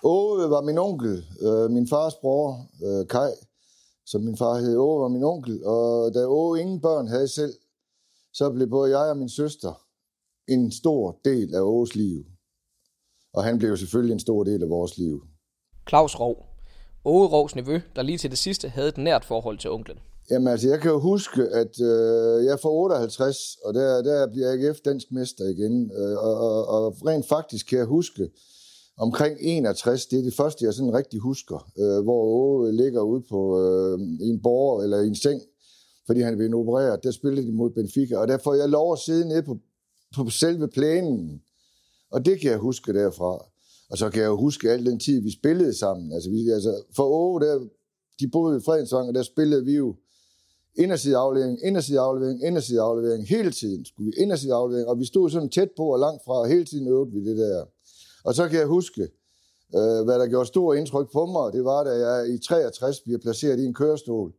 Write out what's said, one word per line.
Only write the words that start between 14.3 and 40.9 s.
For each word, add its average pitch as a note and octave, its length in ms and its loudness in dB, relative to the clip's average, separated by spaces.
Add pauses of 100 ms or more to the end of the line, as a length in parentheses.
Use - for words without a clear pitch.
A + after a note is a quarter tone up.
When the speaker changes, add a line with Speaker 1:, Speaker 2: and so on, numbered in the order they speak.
Speaker 1:
del G2 180 0
af E2 80 -4
vores F2 280 -2
liv. E2+ 160 -2 (760)
Speaker 2:
Claus D3+ 320 4
Rov. A#2+ 160 -2 (680)
Åge F3+ 220 6
Rovs D3+ 300 2
nevø, C3+ 200 -4 (200)
der C3 60 -4
lige C#3 160 -2
til C3+ 120 -4
det B2+ 80 -6
sidste F#3+ 300 -4
havde C3+ 200 -2
et D3+ 100 -4
nært C#3 260 2
forhold A2+ 340 -4
til - 120 -6
onklen. A2 280 -8 (320)
Speaker 1:
Jamen B2+ 180 2
altså, A#2+ 200 2
jeg D3 120 4
kan D#3+ 100 2
jo D3+ 80 4
huske, F3 440 0
at, A#2 320 0 (160)
øh, A2+ 540 4
jeg C3 80 4
er C#3 100 -2
fra D#3 80 0 (100)
otteoghalvtreds, C3+ 600 0 (240)
og G#2 100 -4
der, C3 280 2
der C#3+ 160 2 (140)
bliver B2+ 200 -2
A C3 80 0
G D3 160 0
F - 40 -20
dansk C#3 320 -2
mester B2 320 -6 (100)
igen. A2 360 0 (100)
Øh, G2+ 160 -2 (100)
og, A2 80 2 (120)
og, A2 280 0
og A2 80 2 (260)
rent D#3 200 0
faktisk D3+ 400 -2
kan B2+ 100 2
jeg A#2+ 80 2
huske D3 360 0 (800)
omkring D3 400 0
enogtres, C3 680 0
det C3 120 0
er B2+ 40 0
det B2 180 -2
første, D3 240 0
jeg A2 100 0
sådan B2 200 -2
rigtig B2 260 -2
husker, A#2+ 380 -6 (240)
øh, G2+ 240 2
hvor A#2+ 160 2
Åge A#2+ 500 2
ligger A#2+ 300 2
ude A#2 200 0 (100)
på, G2 80 0 (220)
øh, F#2 360 2 (280)
i - 80 2
en G#2 80 -4
båre A#2+ 420 2
eller G2+ 160 0
i G#2 60 2
en G#2+ 80 -2
seng, C#3+ 260 -2 (680)
fordi A#2+ 140 2
han A#2 120 0
er A2 40 -2
blevet A2+ 180 0
opereret. A#2 500 0
Der B2+ 60 0
spillede C#3 360 -4
de A2+ 60 -4
mod A#2 180 0
Benfica, A#2 480 -2
og A2 100 0
der C3+ 160 0
får C#3+ 100 2
jeg D3 140 2
lov D3+ 240 2
at D3+ 60 -2
sidde E3 300 0
nede D#3+ 140 0
på, C#3+ 120 -8 (600)
på C3 140 -2
selve D#3+ 380 0
plænen. C3+ 760 -2 (680)